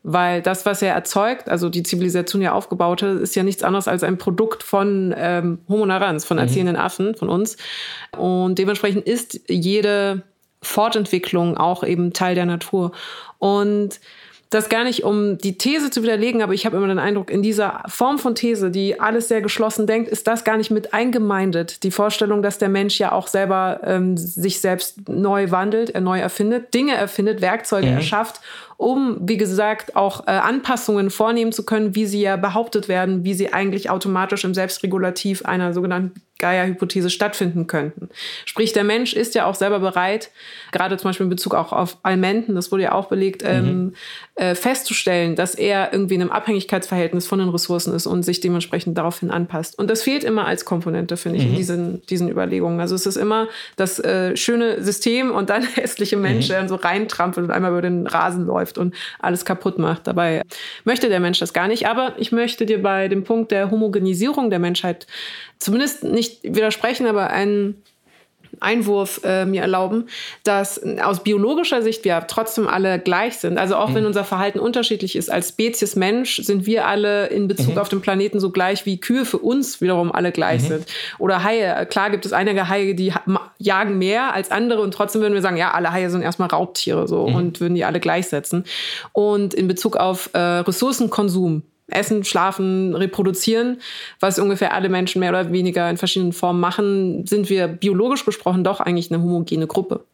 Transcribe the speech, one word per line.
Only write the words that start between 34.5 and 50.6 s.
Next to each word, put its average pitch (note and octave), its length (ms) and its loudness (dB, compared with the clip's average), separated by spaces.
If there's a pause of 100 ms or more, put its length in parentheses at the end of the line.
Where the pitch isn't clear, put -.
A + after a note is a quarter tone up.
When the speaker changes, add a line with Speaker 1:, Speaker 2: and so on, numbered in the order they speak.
Speaker 1:
Selbstregulativ F#3 920 -2
einer F3+ 260 0
sogenannten F3+ 480 -2 (200)
Gaia-Hypothese F3+ 720 0
stattfinden F3 560 -2
könnten. D#3 420 -4 (360)
Sprich, A3 280 -2
der G#3 100 2
Mensch A3+ 300 0
ist A#3+ 220 -2
ja A3+ 100 4
auch F#3+ 80 0
selber G3+ 240 0
bereit, F#3+ 540 0 (400)
gerade F#3 260 0
zum F#3+ 120 0
Beispiel F#3 160 0
in F3+ 40 2
Bezug F3+ 240 -2
auch - 180 0
auf F3+ 300 -2
Almenten, F#3+ 540 2
das F3 160 -2
wurde F#3+ 100 2
ja - 120 2
auch G3 160 0
belegt, F#3+ 340 0
Speaker 2:
Mhm. - 60 0
Speaker 1:
ähm, F#3 440 2 (400)
äh, F3+ 220 0
festzustellen, F3+ 800 0
dass F3+ 180 0
er G3 400 0
irgendwie F#3+ 220 2
in F3+ 60 2
einem F3 100 0
Abhängigkeitsverhältnis F#3 960 0
von G3 100 0
den F#3+ 120 2
Ressourcen E3+ 440 -2
ist E3+ 140 -2
und F3+ 160 0
sich F3 160 0
dementsprechend E3+ 580 -2
daraufhin E3+ 320 -2
anpasst. E3+ 480 -4
Und G3+ 140 0
das A3 100 0
fehlt C4+ 220 0
immer A3 240 0
als F3 180 -4